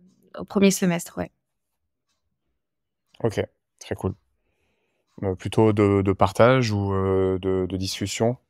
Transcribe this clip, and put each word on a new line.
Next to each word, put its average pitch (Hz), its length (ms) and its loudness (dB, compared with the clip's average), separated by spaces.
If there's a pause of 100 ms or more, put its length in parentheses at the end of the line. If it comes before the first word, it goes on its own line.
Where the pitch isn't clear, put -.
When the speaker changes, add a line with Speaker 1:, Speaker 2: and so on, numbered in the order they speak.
(380)
Speaker 1:
au 185 60 -10
premier 196 260 2
semestre, 175 480 -4
ouais. 175 120 -8 (1900)
Speaker 2:
Ok, 104 220 -2 (340)
très - 160 -12
cool. 92 200 -6 (1080)
Euh, 95 120 -2
plutôt 107 400 2
de, 101 260 4
de 98 120 2
partage 113 600 2
ou, 98 220 -2
euh, 95 460 0
de, 95 280 -2
de 95 80 -6
discussion ? 101 640 -4 (120)